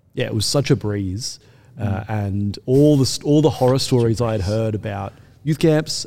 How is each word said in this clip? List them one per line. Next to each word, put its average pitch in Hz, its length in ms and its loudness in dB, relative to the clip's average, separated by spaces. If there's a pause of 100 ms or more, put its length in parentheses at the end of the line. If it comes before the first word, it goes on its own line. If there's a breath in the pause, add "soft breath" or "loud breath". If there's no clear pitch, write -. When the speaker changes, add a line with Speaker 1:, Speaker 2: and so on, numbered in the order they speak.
(140)
Speaker 1:
yeah, 123 120 -4
it 110 80 -6
was 107 120 0
such - 240 0
a 135 60 4
breeze. 101 600 -4 (400 soft breath)
Uh, 104 220 -2
Speaker 2:
Mm. 107 100 -10
Speaker 1:
and 101 560 -4
all 143 300 6
the 135 100 4
st-, - 180 -6
all 151 160 4
the 151 100 4
horror 131 280 2
stories 117 420 2
I 117 120 0
had 107 80 -2
heard 107 340 -2
about 101 380 -8 (320 soft breath)
youth 151 160 -2
camps - 460 0